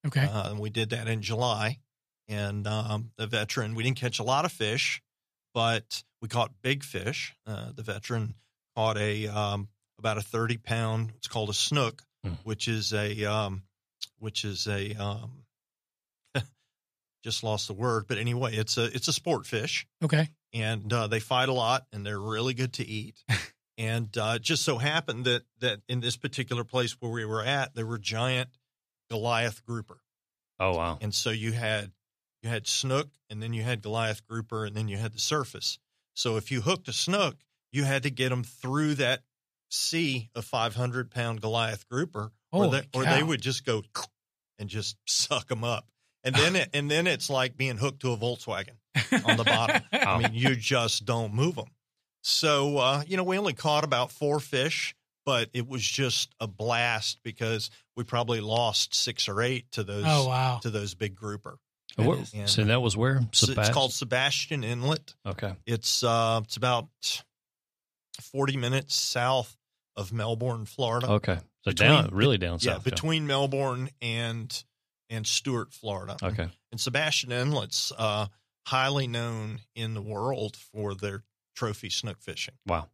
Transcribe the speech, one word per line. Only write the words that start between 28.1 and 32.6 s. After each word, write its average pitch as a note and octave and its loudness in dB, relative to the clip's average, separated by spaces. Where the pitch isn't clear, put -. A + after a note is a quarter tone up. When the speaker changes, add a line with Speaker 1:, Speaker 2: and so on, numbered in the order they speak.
Speaker 2:
Goliath A#2 0
grouper. A2+ -10
Speaker 3:
Oh, F#2 2
wow. E2 -2
Speaker 2:
And G#2 -4
so - -2
you A2+ -2
had, G#2+ -2
you A2+ -6
had A2 -4